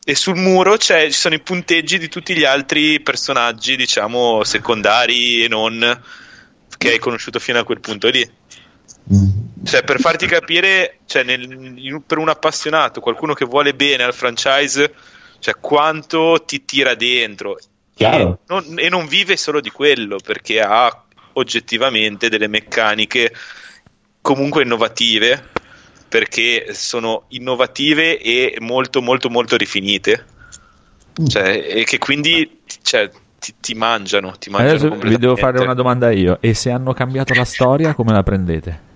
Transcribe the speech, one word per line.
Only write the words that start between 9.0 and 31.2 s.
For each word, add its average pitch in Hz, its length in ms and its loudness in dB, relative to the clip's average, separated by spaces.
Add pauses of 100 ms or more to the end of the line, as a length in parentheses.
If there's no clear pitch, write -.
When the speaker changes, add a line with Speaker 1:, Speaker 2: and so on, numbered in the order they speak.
Speaker 2:
Mm. 98 520 2
Speaker 1:
Cioè, 127 180 2
per - 180 0
farti 165 260 0
capire, 180 800 2
cioè, 135 160 0
nel, 127 200 -2 (360)
in, 135 280 -12
per 160 120 -2
un 156 100 -2
appassionato, 151 720 -2
qualcuno 135 340 -2
che 143 120 -4
vuole 143 280 2
bene 135 280 0
al 123 120 0
franchise, 135 800 0 (460)
cioè, 110 220 -4
quanto 160 840 2
ti - 200 -8
tira 135 280 0
dentro. 110 640 -2 (360)
Speaker 2:
Chiaro. 107 380 2
Speaker 1:
E 92 140 -6
non, 180 180 -4 (140)
e 170 120 2
non 175 160 -2
vive 180 320 0
solo 147 220 -2
di 110 100 -8
quello, 117 520 0
perché 107 380 -4
ha 110 420 2 (320)
oggettivamente 113 920 -2
delle 107 200 0
meccaniche 110 840 -2 (880)
comunque 143 420 0
innovative, 117 840 0 (600)
perché 113 640 0
sono 113 560 -6
innovative 131 920 0
e 120 400 0
molto, 123 420 -2
molto, 123 260 0
molto 117 280 0
rifinite. 104 680 -2 (960)